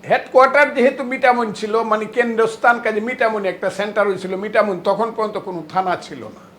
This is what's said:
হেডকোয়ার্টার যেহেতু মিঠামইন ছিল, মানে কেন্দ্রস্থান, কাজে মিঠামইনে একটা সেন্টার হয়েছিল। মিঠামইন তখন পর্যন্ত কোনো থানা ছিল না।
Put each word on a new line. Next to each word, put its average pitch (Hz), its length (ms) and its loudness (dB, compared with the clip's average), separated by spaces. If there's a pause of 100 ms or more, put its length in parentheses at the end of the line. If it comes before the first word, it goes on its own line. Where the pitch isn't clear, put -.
হেডকোয়ার্টার 262 640 4
যেহেতু 262 280 2
মিঠামইন 247 500 2
ছিল, 220 300 -2
মানে 220 220 0
কেন্দ্রস্থান, 233 720 2
কাজে 220 200 -2
মিঠামইনে 220 500 -2
একটা 190 200 -4
সেন্টার 208 380 -2
হয়েছিল। 185 280 -4
মিঠামইন 208 480 0
তখন 208 320 0
পর্যন্ত 208 220 -4
কোনো 180 320 -8
থানা 180 320 -2
ছিল 131 220 -14
না। - 360 -18